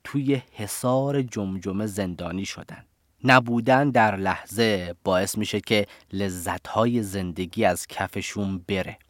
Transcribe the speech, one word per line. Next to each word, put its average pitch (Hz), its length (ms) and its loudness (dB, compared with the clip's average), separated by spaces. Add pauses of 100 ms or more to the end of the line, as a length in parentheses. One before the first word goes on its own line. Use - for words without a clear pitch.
توی 135 380 0 (100)
حصار 131 720 -2
جمجمه 98 640 -4
زندانی 95 600 -6
شدن. - 380 -14 (400)
نبودن 127 680 6
در 110 260 4
لحظه 95 880 0
باعث 95 340 2
می‌شه 107 220 -2
که 104 280 2 (260)
لذت‌های 98 920 -2
زندگی 92 640 -4
از 90 220 2
کفشون 98 800 -4
بره. 95 300 -4 (120)